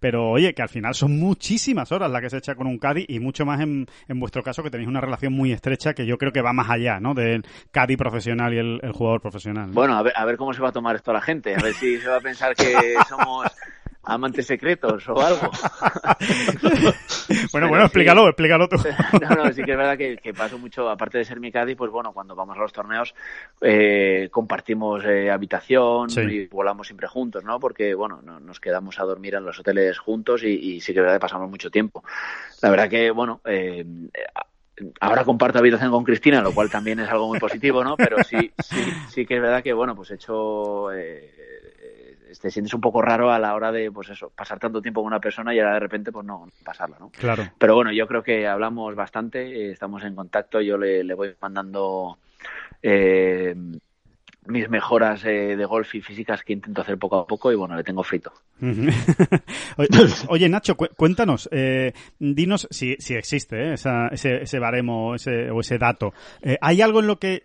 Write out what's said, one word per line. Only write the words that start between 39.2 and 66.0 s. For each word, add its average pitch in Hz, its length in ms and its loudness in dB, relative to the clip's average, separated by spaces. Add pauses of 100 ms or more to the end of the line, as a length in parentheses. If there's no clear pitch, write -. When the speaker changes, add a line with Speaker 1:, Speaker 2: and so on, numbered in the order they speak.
Speaker 2:
que 123 120 -2
es 120 40 0
verdad 123 220 0
que, 127 100 -2
bueno, 120 220 0
pues 98 160 -16
he 101 40 -12
hecho, 104 760 -4
eh, 80 400 -12 (1080)
te 98 80 -4
sientes 107 240 -6
un 113 80 -4
poco 113 200 2
raro 117 300 4
a 117 80 4
la 107 140 0
hora 110 180 -2
de, 110 200 -4
pues 101 180 -16
eso, 101 260 -16
pasar 104 240 -12
tanto 113 220 -4
tiempo 110 200 -4
con 107 60 -4
una 110 120 -2
persona 113 340 -6
y 113 60 4
ahora 104 160 2
de 107 40 0
repente, 104 320 -6
pues 104 140 -14
no, 90 220 -14
no - 40 -20 (140)
pasarla, 82 340 -12
¿no? 95 120 -20
Speaker 1:
Claro. 113 320 -2 (160)
Speaker 2:
Pero 110 160 8
bueno, 117 180 4
yo 110 140 0
creo 117 160 -4
que 110 240 -2
hablamos 107 480 -4
bastante, 113 720 -8
eh, 98 40 -8
estamos 98 320 -12
en 101 120 -10
contacto, 104 440 -4
yo 101 180 0
le, 95 260 0
le 90 100 -6
voy 98 160 -4 (100)
mandando, 95 800 -6 (640)
eh, 92 720 4 (920)
mis 113 220 -4
mejoras, 110 560 2
eh, 101 300 0
de 101 100 -2
golf 107 300 -4
y 104 60 -8
físicas 104 420 -8
que - 100 -8
intento 101 280 -8
hacer 98 160 -4
poco 98 220 0
a 85 80 -4
poco 110 240 0
y 113 40 2
bueno, 90 220 -4
le 85 60 -4
tengo 92 200 -4
frito. - 300 -6 (280)
Speaker 1:
Ujú. 123 260 -2 (460)
<laughs> - 440 -4
Oye, 143 120 4 (400)
oye, 170 200 4
Nacho, 196 280 0
cu-, 165 180 -2
cuéntanos, 165 560 2
eh, 131 420 0 (260)
dinos 160 500 0
si, 127 300 -4
si - 160 -6
existe, 123 540 -4
eh, 156 40 -4
esa, 120 360 -2
ese, - 340 -2
ese 131 160 -6
baremo 120 560 -2
ese, 120 340 -4
o 113 120 -2
ese 120 180 -2
dato. 117 340 0 (280)